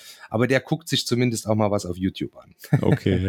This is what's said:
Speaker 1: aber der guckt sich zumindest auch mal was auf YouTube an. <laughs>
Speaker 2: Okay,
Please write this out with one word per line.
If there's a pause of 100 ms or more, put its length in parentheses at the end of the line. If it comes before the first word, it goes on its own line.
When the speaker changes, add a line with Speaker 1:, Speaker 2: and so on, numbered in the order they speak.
(300)
Speaker 1:
aber
der
guckt
sich
zumindest
auch
mal
was
auf
YouTube
an. (160)
<laughs>
Speaker 2:
Okay, (120)